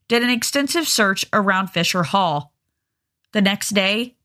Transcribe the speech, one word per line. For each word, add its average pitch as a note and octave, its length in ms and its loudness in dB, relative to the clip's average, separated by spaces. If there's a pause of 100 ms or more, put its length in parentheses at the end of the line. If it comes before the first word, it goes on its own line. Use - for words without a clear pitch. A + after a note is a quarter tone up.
did A#3 140 2
an A#3+ 80 0
extensive C#4+ 580 -2
search G3 460 0
around F#3+ 340 0
Fisher F3 360 0
Hall. D#3+ 500 0 (760)
The G#3+ 100 0
next G3 280 0
day, G#3 560 -2